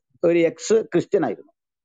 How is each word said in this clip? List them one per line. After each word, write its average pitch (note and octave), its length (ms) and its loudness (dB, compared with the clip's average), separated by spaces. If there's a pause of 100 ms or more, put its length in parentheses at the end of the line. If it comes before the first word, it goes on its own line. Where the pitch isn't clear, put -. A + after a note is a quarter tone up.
(240)
ഒരു E3+ 140 2
ex E3 380 0 (160)
Christian E3+ 320 -2
ആയിരുന്നു. - 280 -8 (320)